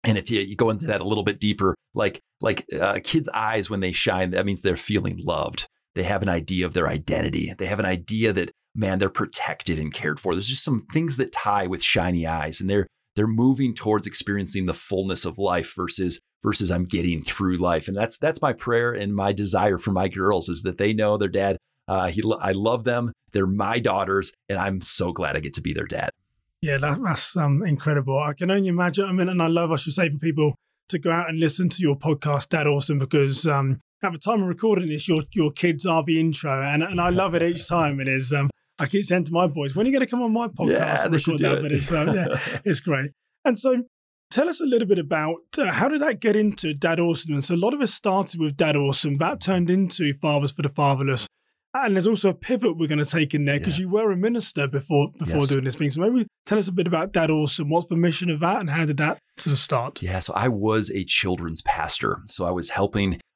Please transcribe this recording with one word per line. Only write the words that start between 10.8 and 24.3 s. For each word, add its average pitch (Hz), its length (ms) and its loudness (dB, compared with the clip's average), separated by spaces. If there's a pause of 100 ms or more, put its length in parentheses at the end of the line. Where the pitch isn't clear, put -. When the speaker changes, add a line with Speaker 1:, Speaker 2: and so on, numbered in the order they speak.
Speaker 1:
things 156 260 0
that 117 140 -2
tie 101 340 0
with 90 160 -4
shiny 90 440 2
eyes, 80 340 -2
and 95 100 -2
they're, 101 160 4 (300)
they're 104 100 2
moving 123 480 2
towards 107 320 0
experiencing 98 600 -2
the 85 80 -2
fullness 95 520 -2
of 80 100 -6
life 87 400 0
versus, 90 420 0 (240)
versus 98 280 0
I'm 87 160 0
getting 85 360 -2
through 92 360 0
life. 85 300 0
And 98 80 -4
that's, 110 200 -2
that's 160 240 -2
my 143 140 0
prayer 120 380 0
and 101 220 -4
my 101 180 0
desire 98 440 2
for 87 160 -2
my 95 160 2
girls, 92 400 0
is 85 140 -2
that 90 160 -4
they 104 160 2
know 107 240 2
their 101 100 2
dad. 98 300 0 (300)
Uh, 95 200 0
he 90 140 -2
lo-, 107 180 0
I 98 120 0
love 110 320 0
them. 120 280 -2 (200)
They're 98 140 2
my 101 340 0
daughters, 98 520 0 (160)